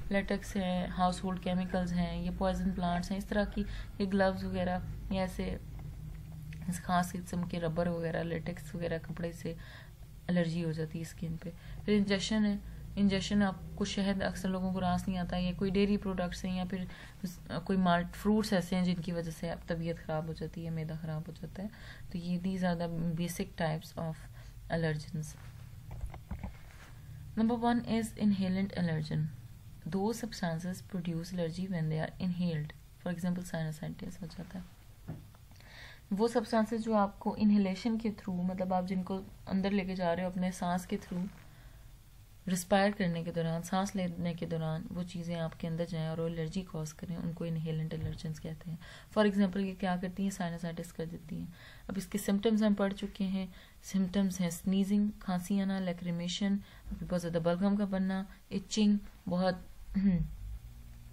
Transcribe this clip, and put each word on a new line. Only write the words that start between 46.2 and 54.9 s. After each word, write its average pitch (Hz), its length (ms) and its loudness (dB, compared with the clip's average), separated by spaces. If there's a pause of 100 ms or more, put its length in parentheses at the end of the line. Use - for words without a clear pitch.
वो 165 60 2
allergy 160 340 -2
cause 156 300 -6
करें, - 260 -6
उनको 170 280 -4
inhalant 160 480 -2
allergens 156 460 -4
कहते 160 320 -8
हैं। 165 80 -6 (340)
For 208 180 6
example, 196 260 4
ये 190 160 0
क्या 185 240 0
करती 180 260 -2
हैं? 196 60 2
sinusitis 170 640 -4
कर 165 140 -6
देती 165 340 -8
हैं। 170 140 -8 (360)
अब 190 80 -4
इसके 190 200 -2
symptoms 208 440 4
हम 214 120 8
पढ़ 202 200 4
चुके 202 300 -4
हैं। 190 300 -2 (300)
Symptoms 190 580 2
हैं 170 80 2
sneezing, 196 640 4 (100)